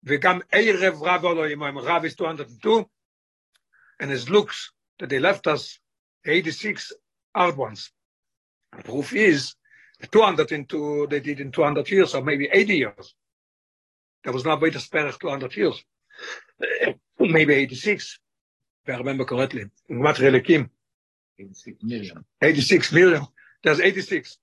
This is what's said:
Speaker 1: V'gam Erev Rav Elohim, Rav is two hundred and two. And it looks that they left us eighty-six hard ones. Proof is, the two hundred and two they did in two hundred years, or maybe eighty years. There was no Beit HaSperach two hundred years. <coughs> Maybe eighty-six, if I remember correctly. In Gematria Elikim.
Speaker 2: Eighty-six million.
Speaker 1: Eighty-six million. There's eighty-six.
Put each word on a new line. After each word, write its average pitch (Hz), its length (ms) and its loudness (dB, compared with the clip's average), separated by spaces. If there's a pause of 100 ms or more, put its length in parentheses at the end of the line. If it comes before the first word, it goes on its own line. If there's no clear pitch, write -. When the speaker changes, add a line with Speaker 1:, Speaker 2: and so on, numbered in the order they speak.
Speaker 1:
V'gam 180 360 0 (100)
Erev 190 480 2
Rav 170 240 0
Elohim, 156 380 -2
Rav 147 440 -2
is 147 100 -8
two 175 100 -4
hundred 147 240 -8
and 117 120 -20
two. 214 280 0 (1080)
And 143 120 -6
it 123 180 -6
looks - 440 0 (260)
that 127 100 -10
they 135 100 0
left 185 280 2
us - 320 -2 (460)
eighty-six 160 680 -2 (420)
hard 175 220 0
ones. 117 360 -10 (920)
Proof 135 300 -6
is, 175 420 2 (440)
the - 80 -18
two 214 140 4
hundred 160 300 2
and 147 160 -8
two 147 420 -4
they 143 100 -2
did 139 200 -8
in 139 120 -10
two 160 120 0
hundred 147 260 0
years, 190 240 4
or 139 80 -2
maybe 143 300 -2
eighty 202 260 4
years. - 380 -6 (1080)
There 127 100 -8
was 127 100 -6
no 156 140 0
Beit 156 160 2
HaSperach 147 460 -6
two 165 100 -6
hundred 135 260 -8
years. 190 280 -2 (760)
<coughs> - 360 -4 (240)
Maybe 160 340 4
eighty-six, 135 680 -2 (680)
if 135 80 -8
I 120 40 -8
remember 131 260 -4
correctly. 127 420 -4 (220)
In 120 120 -8
Gematria 139 320 4
Elikim. 131 380 4 (680)
Speaker 2:
Eighty-six 98 440 -20
million. 107 420 -10 (160)
Speaker 1:
Eighty-six 147 500 2
million. 160 340 4 (380)
There's 156 160 2
eighty-six. 185 640 -2